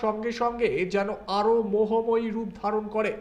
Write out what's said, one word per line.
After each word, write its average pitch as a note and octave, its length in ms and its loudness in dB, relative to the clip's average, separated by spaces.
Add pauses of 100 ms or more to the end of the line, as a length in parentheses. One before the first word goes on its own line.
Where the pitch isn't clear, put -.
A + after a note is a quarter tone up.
সঙ্গে A3 320 -2
সঙ্গে A#3 380 0 (160)
যেন G3 220 0 (200)
আরও G#3 260 4 (140)
মোহময়ী A3+ 600 2
রূপ A3 240 -4
ধারণ G#3+ 340 -2
করে G#3+ 220 0 (100)